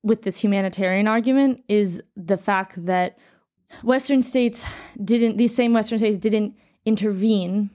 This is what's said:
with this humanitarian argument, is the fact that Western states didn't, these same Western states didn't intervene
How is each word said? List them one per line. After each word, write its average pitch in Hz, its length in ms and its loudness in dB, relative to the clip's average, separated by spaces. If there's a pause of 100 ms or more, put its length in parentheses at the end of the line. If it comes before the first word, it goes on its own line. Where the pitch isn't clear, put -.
with 220 200 0
this 190 160 -6
humanitarian 196 680 0
argument, 254 640 2
is 202 340 0 (140)
the 185 220 -2
fact 190 480 -4
that 180 320 -2 (640)
Western 262 400 2
states 240 420 -2 (400)
didn't, 226 320 2
these 233 180 2
same 233 200 2
Western 220 240 0
states 214 180 2
didn't 214 400 -2 (300)
intervene 202 880 0